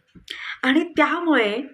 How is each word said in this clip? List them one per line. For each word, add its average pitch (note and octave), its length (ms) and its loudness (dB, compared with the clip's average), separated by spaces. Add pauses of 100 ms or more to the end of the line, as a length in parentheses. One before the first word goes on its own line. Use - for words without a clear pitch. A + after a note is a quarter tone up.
(640)
आणि D4+ 340 2
त्यामुळे C#4+ 680 2 (120)